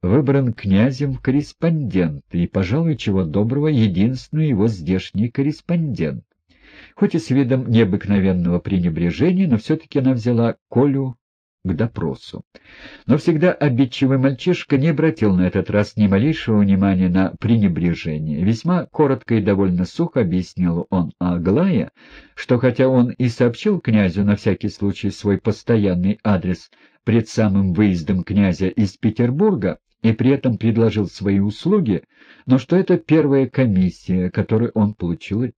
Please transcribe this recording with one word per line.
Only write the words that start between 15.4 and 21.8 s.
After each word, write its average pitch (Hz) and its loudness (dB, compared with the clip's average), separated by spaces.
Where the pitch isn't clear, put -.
этот 92 -2
раз 104 0
ни 107 4
малейшего 110 0
внимания 98 2
на 92 0
пренебрежение. 82 0
Весьма 156 -2
коротко 131 0
и 107 0
довольно 92 0
сухо 165 -4
объяснил 87 -2
он 87 -2
Аглае, 92 0